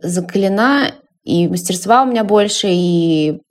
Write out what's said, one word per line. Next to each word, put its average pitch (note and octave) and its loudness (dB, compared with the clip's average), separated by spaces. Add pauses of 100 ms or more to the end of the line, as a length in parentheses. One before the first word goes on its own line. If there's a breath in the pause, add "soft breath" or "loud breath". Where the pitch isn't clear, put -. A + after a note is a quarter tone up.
закалена, G3 0 (320)
и E3+ 0
мастерства F#3 0
у - 2
меня A#3 -2
больше, G#3 0
и E3 0 (120)